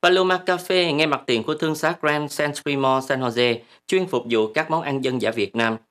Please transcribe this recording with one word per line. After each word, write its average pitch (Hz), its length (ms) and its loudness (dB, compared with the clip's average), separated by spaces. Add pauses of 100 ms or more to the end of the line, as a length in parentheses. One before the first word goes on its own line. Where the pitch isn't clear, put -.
Paloma 185 440 4
Cafe, 175 480 0
ngay 151 120 2
mặt 143 200 -2
tiền 143 160 2
của 156 120 -4
thương 156 200 -2
xá 156 280 0
Grand 147 360 -2
Century 147 380 -2
Mall, 135 320 2
San 135 120 -2
Jose, 120 380 0 (280)
chuyên 185 200 0
phục 131 240 -2
vụ 110 220 2
các 156 180 -2
món 160 120 0
ăn 139 220 -4
dân 131 180 -2
dã 113 80 0
Việt 110 260 -4
Nam. 113 200 2 (140)